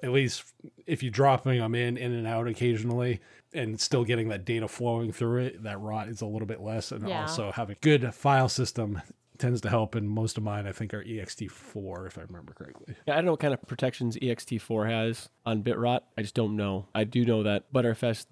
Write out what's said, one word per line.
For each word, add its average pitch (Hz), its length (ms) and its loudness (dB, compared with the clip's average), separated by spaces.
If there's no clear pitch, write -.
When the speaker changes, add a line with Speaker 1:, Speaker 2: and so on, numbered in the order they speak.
Speaker 1:
at 127 80 -2
least 131 320 2
if - 160 -2
you're 123 100 -2
dropping 131 480 6
them 113 160 0
in, 120 220 2
in 120 160 -2
and 113 140 -2
out 117 200 0
occasionally 120 720 0
and 113 280 -4
still 123 240 2
getting 113 240 2
that 95 160 -4
data 113 220 0
flowing 117 440 -2
through 120 300 0
it, 110 220 -4
that 101 160 -6
rot 107 300 -4
is 110 120 -8
a 113 60 -4
little 107 200 -4
bit 104 140 -8
less. 110 300 -6
And 117 160 -6
Speaker 2:
Yeah. 170 140 -2
Speaker 1:
also 156 300 -4
having 104 300 -6
good 131 320 6
file 135 340 4
system 107 540 -2
tends 123 240 2
to 107 80 -2
help, 110 260 2
and 104 140 -2
most 110 280 0
of 110 60 -2
mine, 104 240 -4
I 98 40 -4
think, 107 220 -8
are 104 100 -6
E 110 160 -8
X 95 160 -10
T 101 140 -8
four, 92 580 -10
if 87 100 -14
I 80 40 -12
remember 87 320 -14
correctly. - 420 -16
Speaker 3:
Yeah, 147 80 2
I - 40 2
don't 170 80 4
know 180 60 4
what 156 100 0
kind 143 120 2
of - 140 -2
protections 123 540 -2
E 127 100 2
X - 140 -6
T 117 120 -4
four 107 280 0
has 113 420 0
on 113 160 0
bit 110 160 0
rot. 120 280 2
I 110 40 -2
just 101 140 -6
don't 107 200 2
know. 98 400 -2
I 110 80 2
do 120 220 2
know 110 180 4
that 104 300 0
Butterfest 117 580 2